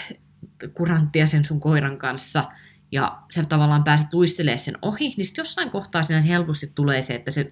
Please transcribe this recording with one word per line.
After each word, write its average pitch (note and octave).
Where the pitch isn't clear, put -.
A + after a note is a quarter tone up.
kuranttia D#3+
sen D3+
sun D3
koiran C#3+
kanssa, C3
ja C3+
sä E3
tavallaan D3
pääset D3+
luistelemaan E3
sen -
ohi, G#3+
niin G3
sit -
jossain D#4+
kohtaa G3
siinä D#3
helposti D#3
tulee C#3+
se, B2
että A#2+
se, C#3+